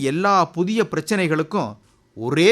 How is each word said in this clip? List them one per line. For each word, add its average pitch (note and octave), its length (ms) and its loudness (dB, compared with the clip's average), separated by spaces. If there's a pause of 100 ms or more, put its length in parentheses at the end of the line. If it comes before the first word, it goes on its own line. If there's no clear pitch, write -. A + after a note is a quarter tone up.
(100)
எல்லா F#3+ 220 0 (140)
புதிய G3+ 380 -2
பிரச்சனைகளுக்கும் D#3 840 -2 (460)
ஒரே C#3 360 2